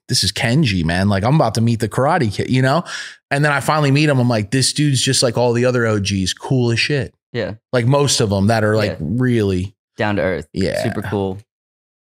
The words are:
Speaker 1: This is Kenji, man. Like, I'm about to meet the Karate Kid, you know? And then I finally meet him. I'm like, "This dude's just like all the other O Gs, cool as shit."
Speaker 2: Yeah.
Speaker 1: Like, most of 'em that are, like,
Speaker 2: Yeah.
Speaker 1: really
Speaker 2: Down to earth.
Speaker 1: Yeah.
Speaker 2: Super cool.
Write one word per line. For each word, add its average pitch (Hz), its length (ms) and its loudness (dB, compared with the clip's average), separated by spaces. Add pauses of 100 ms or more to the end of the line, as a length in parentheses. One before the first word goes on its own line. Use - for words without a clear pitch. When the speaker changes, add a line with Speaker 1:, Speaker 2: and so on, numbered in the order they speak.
Speaker 1:
This - 140 -2
is 92 80 -2
Kenji, 113 540 0
man. 87 240 0
Like, 98 160 0
I'm 127 100 2
about 131 220 2
to 117 40 0
meet 113 200 0
the 113 80 -2
Karate 131 440 0
Kid, - 180 -4
you 127 120 2
know? 143 220 0 (480)
And 143 120 0
then 151 60 2
I 139 80 0
finally 151 320 0
meet 147 180 4
him. 135 120 2
I'm 120 80 2
like, 110 240 0
"This 131 200 0
dude's 143 300 0
just 135 220 0
like 117 120 0
all 123 160 2
the 120 120 2
other 123 220 2
O 107 120 2
Gs, 98 360 -2
cool 123 360 0
as 113 80 0
shit." 139 340 -2 (200)
Speaker 2:
Yeah. 101 220 -6 (180)
Speaker 1:
Like, 123 140 2
most 143 340 2
of 107 120 2
'em 98 140 2
that 113 160 2
are, 107 140 2
like, 104 160 0
Speaker 2:
Yeah. - 80 -10
Speaker 1:
really 101 760 0 (220)
Speaker 2:
Down 107 200 -2
to 85 60 0
earth. 87 300 -2
Speaker 1:
Yeah. 87 320 -2
Speaker 2:
Super 104 180 -4
cool. 98 360 -4 (640)